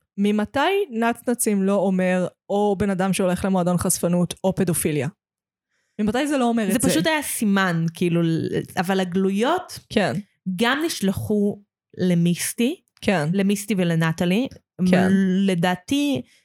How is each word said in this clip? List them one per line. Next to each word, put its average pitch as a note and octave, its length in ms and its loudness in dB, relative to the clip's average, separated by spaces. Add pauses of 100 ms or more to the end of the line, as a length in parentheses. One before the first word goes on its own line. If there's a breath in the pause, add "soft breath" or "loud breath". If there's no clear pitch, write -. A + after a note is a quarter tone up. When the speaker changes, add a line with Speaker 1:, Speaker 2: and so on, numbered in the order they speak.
(180)
Speaker 1:
ממתי G#3 400 0 (320)
נצנצים A#3 720 0
לא G3 120 2
אומר F#3 520 0 (220)
או G3+ 300 0
בן G3+ 120 0
אדם F#3+ 220 0
שהולך F3+ 320 0
למועדון F3+ 340 2
חשפנות F3 560 0 (100)
או F#3+ 100 2
פדופיליה? D#3 540 0 (920)
ממתי A3+ 260 0
זה C#4+ 120 0
לא B3+ 100 2
אומר A3+ 220 0
Speaker 2:
זה G3+ 60 2
Speaker 1:
את - 60 0
זה? - 60 2
Speaker 2:
פשוט - 180 2
היה D#4 160 0
סימן, F#3+ 720 0
כאילו, E3+ 280 0
ל-, E3 260 0 (280)
אבל F#3+ 240 0
הגלויות G3 800 -2 (100)
Speaker 1:
כן. F3 240 0 (440)
Speaker 2:
גם B3+ 300 0
נשלחו G3+ 760 -2 (360)
למיסטי, F3+ 840 0 (200)
Speaker 1:
כן. D#3+ 320 0
Speaker 2:
למיסטי G3+ 460 0
ולנטלי, F3 680 0 (420)
Speaker 1:
כן. F#3 180 4
Speaker 2:
מ-, F#3+ 380 2
לדעתי, F#3+ 760 0 (220 soft breath)